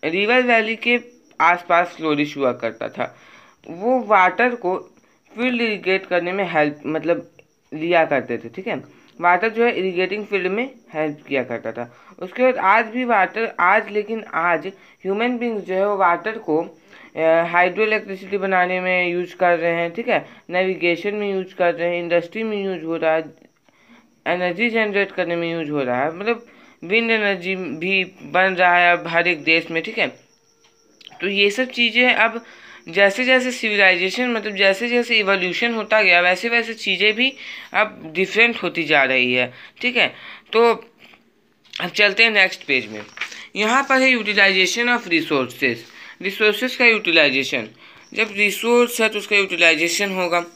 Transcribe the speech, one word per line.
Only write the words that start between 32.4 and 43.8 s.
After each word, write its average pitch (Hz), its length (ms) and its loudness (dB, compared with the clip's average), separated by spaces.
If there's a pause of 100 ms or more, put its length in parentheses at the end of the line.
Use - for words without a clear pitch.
जैसे 196 360 4
जैसे 254 260 4
civilization, 202 800 2
मतलब 214 260 -4
जैसे 196 340 2
जैसे 240 260 0
evolution 196 580 0
होता 220 280 0
गया, 175 200 6
वैसे 185 280 0
वैसे 233 240 -2
चीज़ें 202 400 -2
भी 254 200 -2 (400)
अब 202 420 -2
different 214 480 0
होती 170 200 -4
जा 147 200 4
रही 127 300 2
है, 123 200 -2 (280)
ठीक 247 160 -2
है। 156 160 0 (400)
तो 233 200 4 (1080)
अब 175 80 -6
चलते 208 340 2
हैं 226 80 4
next 190 320 2
page 127 240 -2
में। 107 140 -12 (540)
यहाँ 226 280 2